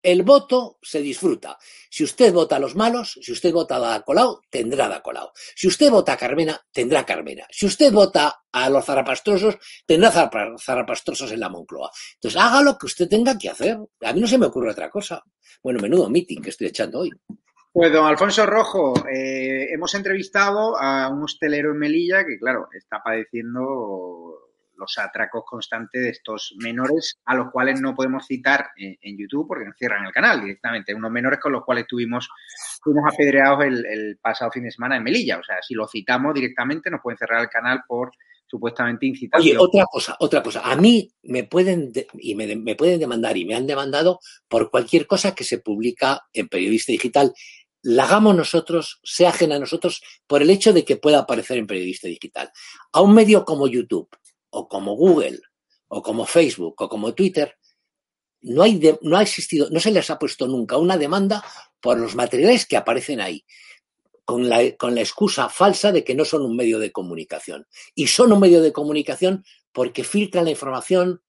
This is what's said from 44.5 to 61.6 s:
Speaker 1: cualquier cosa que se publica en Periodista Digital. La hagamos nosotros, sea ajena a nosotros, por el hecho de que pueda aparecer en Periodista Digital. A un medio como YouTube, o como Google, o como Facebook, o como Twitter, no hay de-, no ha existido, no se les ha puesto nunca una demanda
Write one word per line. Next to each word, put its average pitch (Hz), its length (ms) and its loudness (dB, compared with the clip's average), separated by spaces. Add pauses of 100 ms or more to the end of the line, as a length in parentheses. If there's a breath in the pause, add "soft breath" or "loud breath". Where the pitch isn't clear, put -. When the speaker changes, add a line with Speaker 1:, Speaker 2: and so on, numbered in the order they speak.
Speaker 1:
cualquier 127 360 0
cosa 190 300 -2
que 117 80 -10
se - 140 -4
publica 131 720 -4
en - 160 -6
Periodista - 420 -2
Digital. 127 420 2 (480 loud breath)
La 127 240 2
hagamos 208 300 6
nosotros, 165 680 -2
sea 175 240 2
ajena 156 260 2
a 143 60 -2
nosotros, 170 420 -6 (240 loud breath)
por 143 160 2
el 160 80 6
hecho 196 220 6
de 170 120 6
que - 120 0
pueda 147 240 4
aparecer 123 380 -4
en 104 100 -6
Periodista 92 400 -8
Digital. 69 420 -12 (420 loud breath)
A 160 80 4
un 202 140 10
medio 208 300 8
como 139 240 0
YouTube, 113 400 -4 (480)
o 90 120 -8
como 98 260 -6
Google, 139 460 2 (480)
o 101 120 -8
como 110 240 -4
Facebook, 117 540 0
o 98 100 -8
como 110 240 -6
Twitter, 180 440 -2 (840)
no 123 200 2
hay 214 160 6
de-, 156 240 4
no 156 140 2
ha 214 60 4
existido, - 480 -2
no 160 100 0
se 220 100 0
les 185 200 0
ha 151 80 -6
puesto 135 280 -6
nunca 123 300 -4
una 175 200 2
demanda 196 460 -2 (380 loud breath)